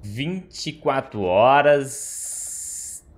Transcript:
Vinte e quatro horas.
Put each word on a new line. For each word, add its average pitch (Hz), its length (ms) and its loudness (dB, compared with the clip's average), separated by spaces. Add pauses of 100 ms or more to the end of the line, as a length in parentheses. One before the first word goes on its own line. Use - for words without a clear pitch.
Vinte 151 680 -10
e - 20 -10
quatro 135 500 -4
horas. - 1800 0 (120)